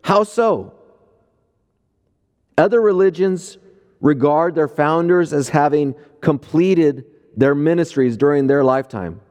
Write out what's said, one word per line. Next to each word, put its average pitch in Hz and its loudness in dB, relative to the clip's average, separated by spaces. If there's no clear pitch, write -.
How 202 0
so? 208 -4
Other 208 2
religions 185 0
regard 147 0
their 156 0
founders 165 0
as 143 -2
having 147 0
completed 156 0
their 139 2
ministries 147 0
during 143 0
their 139 2
lifetime. 123 -4